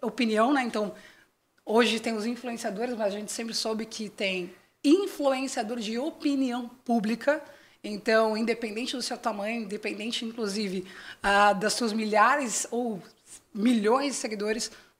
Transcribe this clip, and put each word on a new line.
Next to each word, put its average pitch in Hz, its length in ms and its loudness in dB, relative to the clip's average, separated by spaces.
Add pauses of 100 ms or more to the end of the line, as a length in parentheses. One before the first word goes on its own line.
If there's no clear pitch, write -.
opinião, 226 540 2
né? 269 80 2
Então, 214 320 -2 (720)
hoje 220 340 4
tem 226 140 -2
os 208 100 -4
influenciadores, 233 720 -6
mas 214 120 0
a 202 100 -6
gente 208 120 -8
sempre 226 220 -6
soube 220 320 -4
que 220 240 -10
tem 190 460 -4 (280)
influenciador 269 960 2
de 226 200 -4
opinião 269 720 -2 (160)
pública. 233 580 2 (400)
Então, 220 500 2
independente 226 600 -4
do 247 60 -6
seu 233 160 -6
tamanho, 220 460 -4
independente, 208 600 -6
inclusive, 202 640 -4 (360)
ah, 202 300 6
das 202 220 0
suas 226 180 -2
milhares 220 800 2
ou 226 320 -4 (520)
milhões 233 600 2
de - 40 -4
seguidores, 220 520 -4 (300)